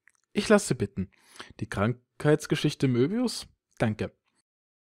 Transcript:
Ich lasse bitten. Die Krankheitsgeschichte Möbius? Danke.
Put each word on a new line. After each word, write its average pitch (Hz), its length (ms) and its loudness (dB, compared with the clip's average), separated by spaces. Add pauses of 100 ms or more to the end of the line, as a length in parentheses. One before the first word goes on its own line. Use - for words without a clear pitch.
(320)
Ich - 160 -2
lasse 202 260 4
bitten. 98 360 -4 (500)
Die 104 80 -6
Krankheitsgeschichte 143 1200 0
Möbius? 175 580 0 (320)
Danke. 107 320 -2 (760)